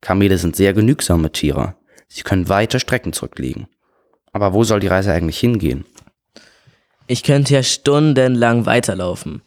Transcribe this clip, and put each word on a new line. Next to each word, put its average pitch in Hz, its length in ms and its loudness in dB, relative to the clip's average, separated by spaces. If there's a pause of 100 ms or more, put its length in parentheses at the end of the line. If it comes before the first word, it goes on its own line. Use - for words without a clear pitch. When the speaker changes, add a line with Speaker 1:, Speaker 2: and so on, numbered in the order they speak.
Speaker 1:
Kamele 95 380 2
sind 82 180 -2
sehr 98 180 2
genügsame 92 560 0
Tiere. - 460 -4 (320)
Sie - 140 -18
können 92 260 -2
weite 107 320 0
Strecken - 320 -4
zurücklegen. - 560 -8 (640)
Aber 101 200 0
wo 107 120 4
soll 107 160 2
die 95 80 -2
Reise 95 240 0
eigentlich 82 260 -2
hingehen? 98 460 0 (1200)
Speaker 2:
Ich 123 160 -4
könnte 143 320 2
ja 131 80 4
stundenlang 127 1040 2
weiterlaufen. 92 800 -4